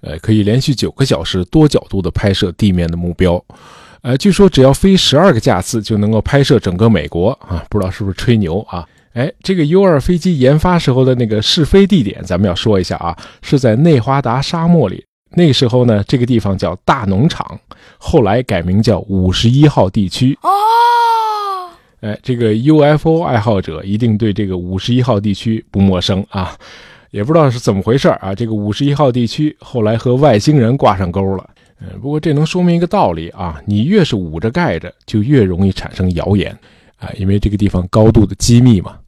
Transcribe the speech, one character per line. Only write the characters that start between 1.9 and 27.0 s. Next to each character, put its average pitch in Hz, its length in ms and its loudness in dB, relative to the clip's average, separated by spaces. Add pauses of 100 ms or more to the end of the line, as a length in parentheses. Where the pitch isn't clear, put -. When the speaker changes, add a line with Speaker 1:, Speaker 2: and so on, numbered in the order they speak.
Speaker 1:
的 85 80 -4
拍 98 240 -2
摄 90 180 -2
地 104 180 0
面 87 200 0
的 85 80 -6
目 87 160 -6
标。 90 280 0 (600)
呃， 127 160 -2
据 202 120 2
说 196 160 4
只 156 140 4
要 135 140 6
飞 190 200 2
十 180 220 2
二 180 160 4
个 113 80 0
架 95 220 0
次 113 180 -4
就 107 160 -4
能 104 140 0
够 110 100 0
拍 139 240 0
摄 127 160 2
整 90 160 -4
个 110 140 2
美 76 180 0
国 87 220 -2 (100)
啊， 85 300 -8
不 107 80 -2
知 98 60 -2
道 92 60 -4
是 104 140 -8
不 95 60 -4
是 92 40 -6
吹 120 220 0
牛 95 320 -2
啊？ 85 180 -12 (280)
哎， 131 180 -4 (100)
这 190 140 -2
个 165 80 2
U 175 180 2
二 170 180 4
飞 180 160 0
机 170 220 0
研 131 180 4
发 175 220 2
时 151 140 0
候 127 120 4
的 131 120 2
那 123 100 0
个 107 160 -2
试 160 220 0
飞 196 200 4
地 180 200 2
点， - 200 -8
咱 90 140 -4
们 101 100 2
要 131 60 0
说 107 240 0
一 90 60 0
下 87 140 -6
啊， 85 180 -6 (260)
是 - 160 0
在 117 160 2
内 151 240 4
华 135 240 -2
达 123 180 -2
沙 165 280 -4
漠 160 200 4
里。 90 160 -12 (260)
那 170 220 4
时 131 140 2
候 123 180 2
呢， 104 220 2
这 143 100 -2
个 120 80 0
地 117 140 2
方 101 180 -2
叫 87 280 -6
大 135 240 0
农 98 200 2
场， - 300 -8 (400)
后 - 240 0
来 104 220 0
改 92 180 -4
名 92 180 0
叫 110 280 2
五 92 240 0
十 113 180 0
一 139 160 4
号 113 240 2
地 98 180 -2
区。 131 340 -2
Speaker 2:
哦。 339 80 -2 (1500)
Speaker 1:
哎， 107 220 -8
这 131 140 -4
个 117 180 0
U 147 260 4
F 151 300 2
O 165 140 0
爱 131 160 -2
好 101 200 0
者 78 220 -10
一 98 160 -4
定 113 180 0
对 107 160 0
这 101 140 -4
个 92 100 -6
五 90 220 -6
十 120 160 -2
一 127 80 2
号 120 160 0
地 101 160 -2
区 113 380 -4
不 101 80 0
陌 95 200 2
生 95 280 -2
啊， 190 260 -8 (560)